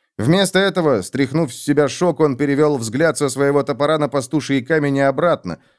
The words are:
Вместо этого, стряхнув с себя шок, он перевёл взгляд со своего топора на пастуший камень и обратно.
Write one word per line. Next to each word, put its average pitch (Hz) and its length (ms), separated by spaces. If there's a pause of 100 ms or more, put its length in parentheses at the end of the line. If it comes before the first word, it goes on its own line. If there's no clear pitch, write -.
(160)
Вместо 185 420
этого, 170 440
стряхнув 131 500
с - 100
себя 147 260
шок, 160 320
он 143 180
перевёл 143 400
взгляд 127 400
со 143 100
своего 139 340
топора 143 360
на 147 100
пастуший 135 540
камень 143 340
и 139 40
обратно. 139 580 (200)